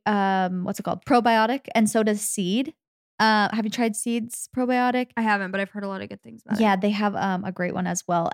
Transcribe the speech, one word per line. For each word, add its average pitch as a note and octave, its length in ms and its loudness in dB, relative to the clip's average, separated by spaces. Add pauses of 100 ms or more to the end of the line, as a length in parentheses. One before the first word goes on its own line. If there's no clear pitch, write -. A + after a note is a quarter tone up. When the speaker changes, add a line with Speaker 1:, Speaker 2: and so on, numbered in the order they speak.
Speaker 1:
um, F#3+ 600 0
what's - 120 -6
it G3+ 60 -8
called? - 220 -6
Probiotic, A#3 680 2
and A3 160 4
so A3 140 2
does G#3 160 0
Seed. G#3+ 540 -2 (480)
Uh, G#3+ 340 6
have A3 80 0
you G#3+ 80 -4
tried A3+ 240 0
Seed's A#3 580 -6
probiotic? B3 600 0
Speaker 2:
I A#3 60 -2
haven't, G3+ 300 0
but G3 100 -2
I've F#3+ 80 -4
heard G3+ 160 -10
a - 20 -6
lot G3 140 -8
of G3+ 80 -10
good G3+ 120 -16
things A3+ 240 -20
about G#3+ 140 -2
it. A3 40 2
Speaker 1:
Yeah, G3+ 120 6
they G3 140 2
have, G#3 260 0
um, F#3 300 -2
a F#3 80 -6
great F3 200 -4
one F3+ 140 -4
as F3 180 -4
well. E3+ 280 0